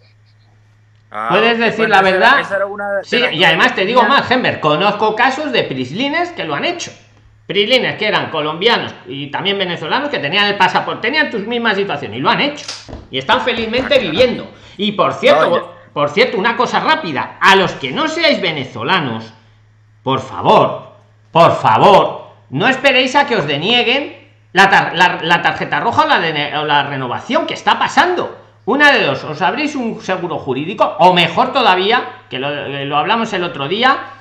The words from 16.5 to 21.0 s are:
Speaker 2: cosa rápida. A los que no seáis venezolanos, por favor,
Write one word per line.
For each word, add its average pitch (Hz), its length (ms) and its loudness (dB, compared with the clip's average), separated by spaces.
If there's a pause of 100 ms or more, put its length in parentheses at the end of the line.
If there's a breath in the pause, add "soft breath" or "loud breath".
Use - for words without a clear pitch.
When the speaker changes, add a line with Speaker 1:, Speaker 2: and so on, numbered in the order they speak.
Speaker 2:
cosa 214 240 0
rápida. 175 580 -2
A 190 160 6
los 185 180 4
que 131 180 -6
no 294 180 -2
seáis 302 320 0
venezolanos, 135 920 -4 (720)
por 131 160 0
favor, - 760 0 (360)